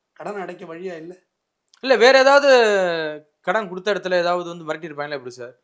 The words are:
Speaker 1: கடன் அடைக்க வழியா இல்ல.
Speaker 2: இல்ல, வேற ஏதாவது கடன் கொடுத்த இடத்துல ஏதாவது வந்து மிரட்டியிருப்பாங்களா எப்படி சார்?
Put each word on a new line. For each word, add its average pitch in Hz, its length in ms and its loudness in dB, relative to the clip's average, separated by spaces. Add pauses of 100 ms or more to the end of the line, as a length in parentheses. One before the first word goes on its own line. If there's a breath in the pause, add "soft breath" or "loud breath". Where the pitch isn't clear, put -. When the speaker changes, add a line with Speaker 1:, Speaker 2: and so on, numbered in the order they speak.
(120)
Speaker 1:
கடன் 196 280 -12
அடைக்க 180 240 -12
வழியா 170 320 -12
இல்ல. 165 180 -16 (640)
Speaker 2:
இல்ல, 254 160 2
வேற 254 240 6
ஏதாவது 277 280 6 (920)
கடன் 202 280 -4
கொடுத்த 185 240 -4
இடத்துல 185 260 -2
ஏதாவது 175 300 -2
வந்து 170 160 -14
மிரட்டியிருப்பாங்களா 151 460 -10
எப்படி 127 200 -10
சார்? 120 340 -18